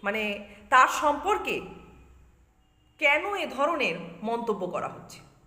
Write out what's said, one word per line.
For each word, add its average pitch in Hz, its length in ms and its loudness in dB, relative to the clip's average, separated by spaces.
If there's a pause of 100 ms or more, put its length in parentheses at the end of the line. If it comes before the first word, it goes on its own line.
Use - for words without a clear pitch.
মানে 208 460 -4 (220)
তার 285 180 8
সম্পর্কে 294 720 0 (1400)
কেন 311 360 2
এ 349 120 -4
ধরনের 254 480 0 (280)
মন্তব্য 214 440 -2
করা 147 220 -4
হচ্ছে? - 320 -16 (260)